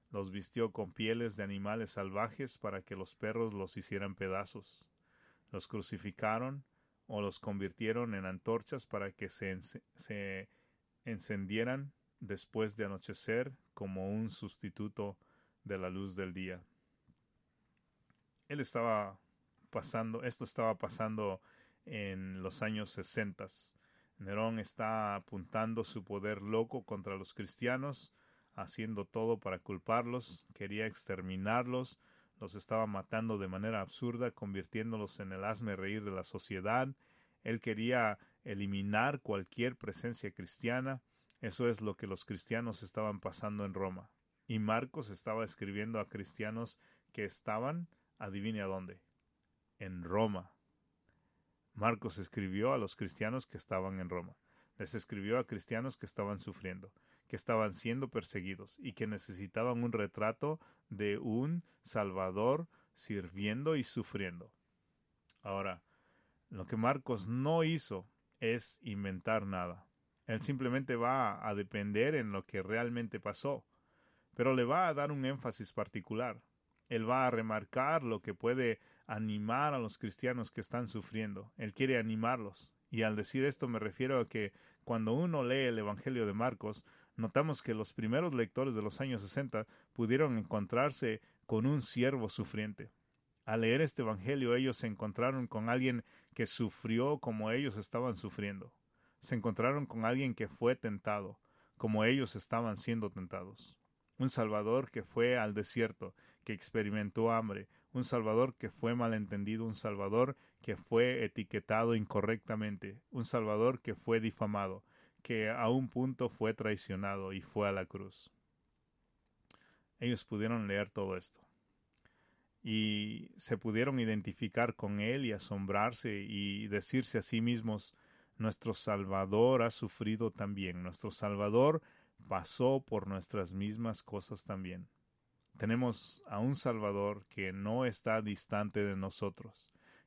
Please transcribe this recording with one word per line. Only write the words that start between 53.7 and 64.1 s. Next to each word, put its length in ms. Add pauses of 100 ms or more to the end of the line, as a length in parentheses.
en 80
Roma. 260 (420)
Les 180
escribió 440
a 60
cristianos 520
que 80
estaban 340
sufriendo, 520 (360)
que 80
estaban 380
siendo 340
perseguidos 720
y 140
que 140
necesitaban 760
un 80
retrato 680 (300)
de 280
un 460 (180)
Salvador 840 (260)
sirviendo 840
y 80
sufriendo. 680 (920)